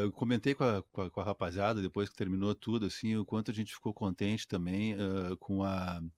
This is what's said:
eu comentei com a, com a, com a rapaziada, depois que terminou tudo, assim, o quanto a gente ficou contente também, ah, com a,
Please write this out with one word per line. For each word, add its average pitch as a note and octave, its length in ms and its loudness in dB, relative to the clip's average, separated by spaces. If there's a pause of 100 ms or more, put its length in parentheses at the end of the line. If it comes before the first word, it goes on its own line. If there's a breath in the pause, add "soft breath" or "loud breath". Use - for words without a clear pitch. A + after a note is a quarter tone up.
eu G#2 100 2
comentei B2 420 2
com C#3 100 2
a, G#2 200 4
com - 180 -6
a, F2+ 80 -4
com - 100 -4
a F#2 40 -2
rapaziada, G2+ 580 0
depois G2 260 0
que - 80 -20
terminou G2 380 0
tudo, A2 320 0
assim, A2 300 0
o G#2 80 0
quanto A2 260 -2
a A2 40 -4
gente G#2+ 200 -4
ficou - 180 -4
contente G2+ 560 0
também, F#2+ 460 0
ah, F#2+ 440 -2
com G2 240 -2
a, F#2 380 -2 (180)